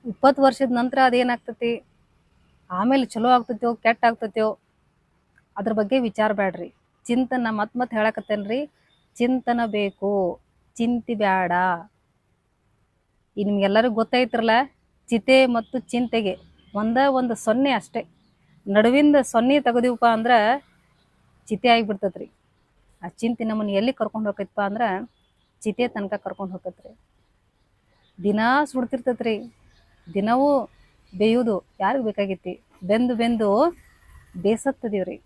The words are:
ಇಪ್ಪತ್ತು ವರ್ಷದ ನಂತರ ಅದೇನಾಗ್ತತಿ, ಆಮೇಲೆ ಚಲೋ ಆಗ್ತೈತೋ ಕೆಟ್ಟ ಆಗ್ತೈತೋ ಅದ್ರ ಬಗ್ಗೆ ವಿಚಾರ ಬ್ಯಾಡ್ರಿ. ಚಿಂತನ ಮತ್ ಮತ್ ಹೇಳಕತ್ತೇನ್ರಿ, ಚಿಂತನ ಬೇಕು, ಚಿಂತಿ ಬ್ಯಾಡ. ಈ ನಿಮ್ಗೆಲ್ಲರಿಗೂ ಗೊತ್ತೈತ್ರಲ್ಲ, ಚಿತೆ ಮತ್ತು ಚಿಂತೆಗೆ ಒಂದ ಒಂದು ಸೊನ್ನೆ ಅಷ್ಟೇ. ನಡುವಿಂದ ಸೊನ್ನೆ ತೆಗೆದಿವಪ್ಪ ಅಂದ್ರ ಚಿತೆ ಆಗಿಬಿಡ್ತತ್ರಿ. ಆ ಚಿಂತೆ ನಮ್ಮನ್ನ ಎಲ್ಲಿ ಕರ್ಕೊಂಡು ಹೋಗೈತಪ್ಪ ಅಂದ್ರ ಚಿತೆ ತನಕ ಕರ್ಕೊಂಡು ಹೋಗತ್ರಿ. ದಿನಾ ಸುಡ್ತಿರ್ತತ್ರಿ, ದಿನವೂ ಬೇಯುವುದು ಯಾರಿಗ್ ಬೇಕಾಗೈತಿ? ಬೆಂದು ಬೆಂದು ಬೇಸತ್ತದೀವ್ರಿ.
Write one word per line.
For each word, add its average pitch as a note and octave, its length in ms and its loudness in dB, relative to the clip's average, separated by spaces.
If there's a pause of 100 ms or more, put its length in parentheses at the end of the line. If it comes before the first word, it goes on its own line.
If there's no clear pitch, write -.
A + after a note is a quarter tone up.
(100)
ಇಪ್ಪತ್ತು C4+ 340 4
ವರ್ಷದ B3+ 340 2
ನಂತರ B3+ 200 -2 (100)
ಅದೇನಾಗ್ತತಿ, A#3+ 640 -2 (960)
ಆಮೇಲೆ A#3+ 340 0 (100)
ಚಲೋ A#3 200 0
ಆಗ್ತೈತೋ A#3 360 -2 (140)
ಕೆಟ್ಟ A#3 260 2
ಆಗ್ತೈತೋ A3 360 -4 (1080)
ಅದ್ರ G3+ 240 -4
ಬಗ್ಗೆ G#3+ 160 0 (120)
ವಿಚಾರ G#3+ 300 0
ಬ್ಯಾಡ್ರಿ. F3 320 -4 (360)
ಚಿಂತನ A#3+ 520 0
ಮತ್ G#3 220 -4
ಮತ್ A#3+ 180 -4
ಹೇಳಕತ್ತೇನ್ರಿ, G#3+ 640 -2 (560)
ಚಿಂತನ A#3+ 440 0 (160)
ಬೇಕು, G3+ 360 -2 (640)
ಚಿಂತಿ A#3 460 -2
ಬ್ಯಾಡ. F#3+ 300 2 (1800)
ಈ G3+ 140 -2
ನಿಮ್ಗೆಲ್ಲರಿಗೂ G3+ 500 2
ಗೊತ್ತೈತ್ರಲ್ಲ, A3+ 560 0 (520)
ಚಿತೆ C4 300 4 (180)
ಮತ್ತು A3+ 200 -6 (160)
ಚಿಂತೆಗೆ A3+ 420 -2 (400)
ಒಂದ A3 240 -2 (220)
ಒಂದು A#3+ 140 -2 (120)
ಸೊನ್ನೆ B3+ 340 2
ಅಷ್ಟೇ. - 220 -10 (640)
ನಡುವಿಂದ B3+ 500 4 (160)
ಸೊನ್ನೆ B3 240 4 (120)
ತೆಗೆದಿವಪ್ಪ A#3+ 380 0 (100)
ಅಂದ್ರ A#3 160 2 (1160)
ಚಿತೆ A3 280 -2
ಆಗಿಬಿಡ್ತತ್ರಿ. G3+ 500 -4 (760)
ಆ F3 60 -12 (120)
ಚಿಂತೆ A#3 240 -2
ನಮ್ಮನ್ನ G#3+ 360 -2
ಎಲ್ಲಿ B3 200 0
ಕರ್ಕೊಂಡು G#3+ 300 -4
ಹೋಗೈತಪ್ಪ G3+ 400 -6
ಅಂದ್ರ A3 120 -4 (800)
ಚಿತೆ G#3+ 220 -2 (100)
ತನಕ G3+ 200 -6 (100)
ಕರ್ಕೊಂಡು F#3+ 300 -10
ಹೋಗತ್ರಿ. - 360 -14 (1300)
ದಿನಾ G#3 280 0 (240)
ಸುಡ್ತಿರ್ತತ್ರಿ, A#3+ 640 -4 (720)
ದಿನವೂ A3 420 0 (640)
ಬೇಯುವುದು A3 420 0 (280)
ಯಾರಿಗ್ A#3 260 -2
ಬೇಕಾಗೈತಿ? F#3+ 460 -6 (340)
ಬೆಂದು A#3+ 320 0
ಬೆಂದು A3+ 280 0 (960)
ಬೇಸತ್ತದೀವ್ರಿ. G#3 800 -4